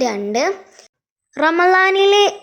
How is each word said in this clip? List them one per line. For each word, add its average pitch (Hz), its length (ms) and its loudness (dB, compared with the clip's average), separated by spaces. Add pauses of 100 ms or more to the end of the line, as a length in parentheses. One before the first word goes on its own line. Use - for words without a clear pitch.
രണ്ട്, 208 380 -4 (920)
റമളാനിലെ 381 840 2 (200)